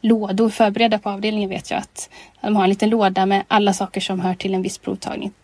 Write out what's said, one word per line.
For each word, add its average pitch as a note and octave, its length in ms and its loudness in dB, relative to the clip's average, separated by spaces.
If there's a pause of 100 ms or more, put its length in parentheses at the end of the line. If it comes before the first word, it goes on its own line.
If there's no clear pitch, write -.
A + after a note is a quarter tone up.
lådor G#3+ 500 2
förberedda G#3+ 480 2
på G#3 120 -6
avdelningen, G#3 400 -4
vet - 200 -10
jag, - 80 -2
att - 320 -12 (300)
de G#3+ 160 0
har G3 80 4
en F#3 60 6
liten G#3 200 2
låda G3 360 2
med G3 220 2
alla G3 240 4
saker G3 280 -4
som F#3 200 -4
hör F#3 140 0
till F#3+ 200 -4
en F#3 80 -2
viss F#3+ 160 -6
provtagning. G3 540 -8 (120)